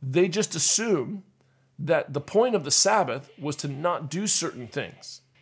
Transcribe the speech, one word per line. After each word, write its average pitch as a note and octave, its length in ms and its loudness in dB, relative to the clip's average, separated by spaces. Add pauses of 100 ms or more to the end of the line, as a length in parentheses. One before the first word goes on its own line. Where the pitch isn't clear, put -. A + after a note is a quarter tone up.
They D3+ 280 2
just G3 260 -2
assumed F#3+ 680 2 (540)
that D3 360 0
the C#3 80 -2
point A#3 340 2
of F#3 80 2
the C#3 80 -4
Sabbath D#3+ 680 2
was D3 200 -4
to - 120 -6
not D3 420 -4
do G3 180 -4
certain B2 400 -2
things. - 540 -10 (200)